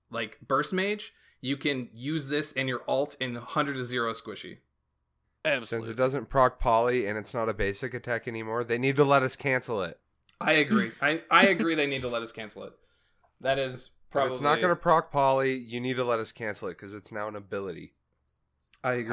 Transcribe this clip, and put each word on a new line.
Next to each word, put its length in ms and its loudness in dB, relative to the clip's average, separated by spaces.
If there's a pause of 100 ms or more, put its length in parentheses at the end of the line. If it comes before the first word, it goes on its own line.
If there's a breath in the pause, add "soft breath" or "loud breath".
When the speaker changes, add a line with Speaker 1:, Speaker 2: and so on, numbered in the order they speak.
(100)
Speaker 1:
like 360 -6
burst 280 0
mage, 400 -2 (260 soft breath)
you 160 -2
can 380 -2
use 320 -4
this 260 -2
and 160 -2
your 180 -2
alt 320 0
in 180 -4
hundred 420 -2
to 80 -6
zero 260 -2
squishy. 460 -10 (840)
Speaker 2:
Absolutely. 460 -2
Speaker 3:
Since 60 -8
it 20 -12
doesn't 320 0
proc 320 4
poly 460 4
and 100 -4
it's 160 -8
not 160 -2
a 60 0
basic 400 -4
attack 340 -6
anymore, 360 -4
they 120 0
need 200 2
to 80 6
let 180 6
us 140 -2
cancel 460 -2
it. 160 -6 (440)
Speaker 1:
I 100 2
agree. 380 2 (100)
I, 300 0
I 160 8
agree 280 2
they 120 2
need 160 -2
to 60 -4
let 120 -2
us 120 -8
cancel 320 -12
it. 100 -14 (680)
That 180 2
is 300 -4 (260)
Speaker 3:
If 80 4 (100)
it's 100 -4
not 0 -
Speaker 1:
probably 180 4
Speaker 3:
gonna 160 2
proc 340 2
poly, 440 4
you 260 -6
need 160 0
to 80 0
let 140 2
us 140 -6
cancel 360 -6
it 80 -8
'cause 160 -16
it's 180 -14
now 180 -6
an 80 -8
ability. 580 -8 (920)
Speaker 1:
I 100 0
agree. 180 -4